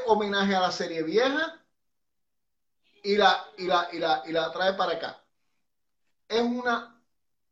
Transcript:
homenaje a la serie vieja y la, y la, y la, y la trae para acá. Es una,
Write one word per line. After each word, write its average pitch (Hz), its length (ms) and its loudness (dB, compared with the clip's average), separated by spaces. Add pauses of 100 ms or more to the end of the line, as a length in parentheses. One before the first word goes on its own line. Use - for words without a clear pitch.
homenaje 202 500 2
a 185 60 2
la 180 100 2
serie 165 320 -4
vieja 269 640 0 (1400)
y 202 140 2
la, 196 300 4 (100)
y 185 100 -8
la, 175 240 2
y 170 80 -8
la, 160 280 0
y 160 60 -8
la 165 200 -2
trae 185 220 0
para 180 180 0
acá. - 320 -8 (1040)
Es 226 140 0
una, 240 600 -4 (500)